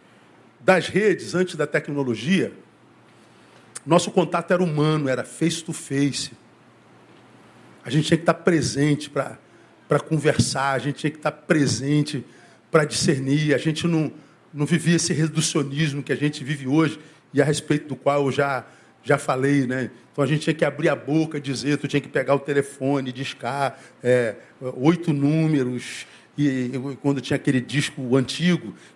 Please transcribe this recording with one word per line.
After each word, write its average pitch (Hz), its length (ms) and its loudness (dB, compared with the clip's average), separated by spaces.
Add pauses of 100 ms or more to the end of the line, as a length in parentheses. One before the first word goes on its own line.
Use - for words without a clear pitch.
(600)
das 185 260 4
redes, 180 480 0
antes 180 220 0
da 151 100 0
tecnologia, 139 840 -2 (1300)
nosso 170 260 4
contato 170 400 0
era 175 120 4
humano, 151 460 2
era 123 160 -2
face - 380 -4
to 165 100 -8
face. - 580 -4 (1500)
A - 80 -12
gente 147 180 2
tinha 165 100 4
que 165 60 -2
estar 165 120 2
presente 143 720 0
pra, - 300 -6 (480)
pra 151 120 2
conversar, 139 760 0
a 135 40 0
gente 139 200 -4
tinha 156 120 -2
que 151 80 -12
estar 151 140 -2
presente 143 920 0 (460)
pra 156 140 6
discernir. 147 720 0
A - 20 2
gente 156 300 -2
não, 156 240 0 (420)
não 147 120 -2
vivia 165 320 2
esse 160 160 0
reducionismo 143 920 -2
que 147 80 -4
a 131 40 0
gente 147 280 -2
vive 131 240 -6
hoje 151 320 2 (340)
e 135 80 4
a 131 40 6
respeito 151 420 -2
do - 80 -8
qual 143 300 2
eu 131 60 2
já, 135 340 0 (360)
já 139 160 2
falei, 139 480 2
né? 127 240 -2 (220)
Então 143 120 -2
a 131 40 0
gente 151 140 0
tinha 160 120 0
que 156 120 0
abrir 147 240 0
a 143 60 2
boca, 160 440 -2
dizer: 135 380 -2
tu 143 100 -4
tinha 143 140 0
que - 80 -12
pegar 139 260 2
o 135 40 2
telefone, 139 720 -2
discar, 131 680 -4 (240)
é, 123 320 2 (400)
oito 160 380 2
números, 139 920 0 (320)
e, 131 360 0
e 135 280 -8
quando 139 200 0
tinha 139 160 -2
aquele 127 240 2
disco 127 540 -2
antigo, 135 600 0 (200)